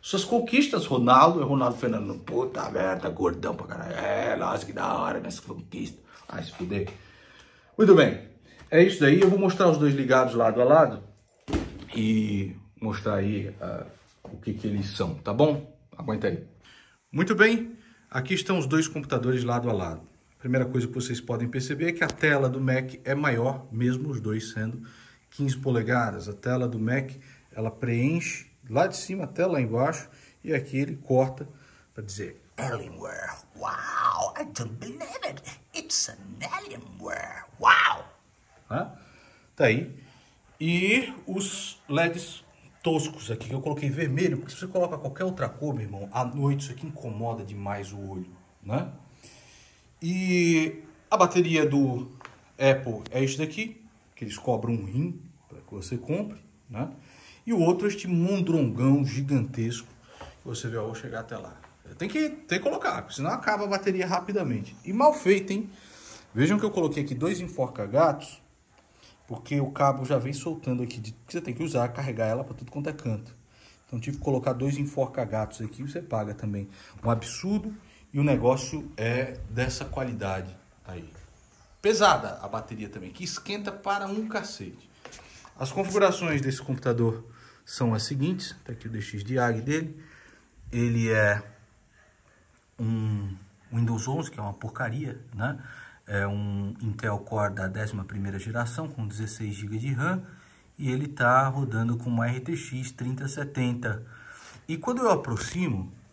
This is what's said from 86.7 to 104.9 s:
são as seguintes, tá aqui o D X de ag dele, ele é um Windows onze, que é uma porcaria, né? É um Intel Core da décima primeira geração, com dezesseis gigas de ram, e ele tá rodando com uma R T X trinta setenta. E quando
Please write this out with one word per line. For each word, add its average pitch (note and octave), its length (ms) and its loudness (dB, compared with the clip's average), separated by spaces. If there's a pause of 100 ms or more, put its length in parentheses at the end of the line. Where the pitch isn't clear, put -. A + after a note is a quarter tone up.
são A#2 300 0
as G#2+ 80 0
seguintes, D#3 540 -2 (100)
tá A#2+ 60 -10
aqui A2+ 160 -12
o - 20 -6
D A2 100 -6
X G#2 240 -8
de B2+ 140 -2
ag A#2 240 2
dele, D#3 340 -4 (760)
ele A#2 400 2
é G#2+ 320 4 (1400)
um G#2+ 560 -2 (360)
Windows A#2 360 0
onze, D#3 240 -2
que - 80 -12
é - 20 -8
uma G2+ 120 -6
porcaria, A#2+ 720 -6 (120)
né? C3 240 -4 (480)
É G2+ 180 -2
um G2+ 560 -2
Intel G#2 380 -2
Core G#2 340 -2
da G2 140 -4
décima G#2 360 -6
primeira G2 360 -6
geração, A#2 480 -4
com B2+ 180 -6
dezesseis G#2 480 -6
gigas G#2 260 -6
de C3+ 140 -2
ram, E3+ 300 -2 (520)
e C3+ 160 -2
ele C#3+ 160 -2
tá C3 400 4
rodando A#2 500 0
com B2 120 -4
uma A#2 180 2
R B2+ 120 -2
T E3 160 -4
X B2+ 360 -8
trinta C3 360 -6
setenta. B2 760 -4 (640)
E D#3+ 80 -4
quando B3 280 -2